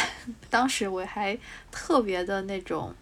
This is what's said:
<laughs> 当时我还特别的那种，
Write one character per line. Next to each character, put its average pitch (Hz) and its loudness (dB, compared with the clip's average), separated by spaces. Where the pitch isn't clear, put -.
<laughs> - -12
当 247 6
时 214 0
我 185 -2
还 208 0
特 285 4
别 185 0
的 196 0
那 190 -4
种， 170 -4